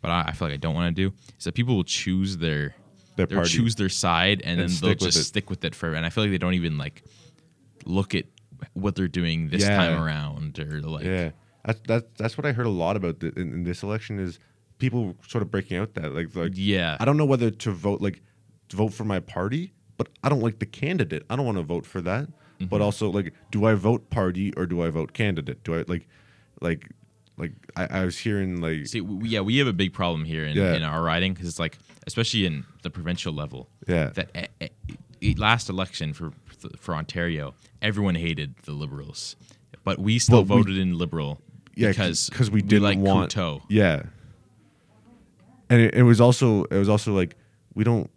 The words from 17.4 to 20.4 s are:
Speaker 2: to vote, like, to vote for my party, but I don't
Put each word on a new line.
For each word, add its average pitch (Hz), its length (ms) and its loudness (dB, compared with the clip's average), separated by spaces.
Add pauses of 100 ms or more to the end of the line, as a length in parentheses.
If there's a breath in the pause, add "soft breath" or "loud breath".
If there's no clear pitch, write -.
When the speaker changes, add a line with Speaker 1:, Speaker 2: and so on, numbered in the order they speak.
Speaker 2:
to 107 200 -6
vote, 98 300 -2
like, 98 200 -4 (480 soft breath)
to - 80 -12
vote 107 160 2
for 117 120 -8
my 98 140 0
party, 120 540 -4 (240)
but - 120 -4 (140)
I 139 60 2
don't 139 120 2